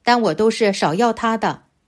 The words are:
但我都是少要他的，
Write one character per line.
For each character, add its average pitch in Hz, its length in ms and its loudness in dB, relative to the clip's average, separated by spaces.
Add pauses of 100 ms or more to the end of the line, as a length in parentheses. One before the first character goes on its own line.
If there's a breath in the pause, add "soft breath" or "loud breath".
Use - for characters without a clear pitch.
但 240 220 2
我 208 100 2
都 220 160 2
是 214 240 0
少 165 220 0
要 226 180 0
他 226 240 -4
的， 185 280 -4 (220)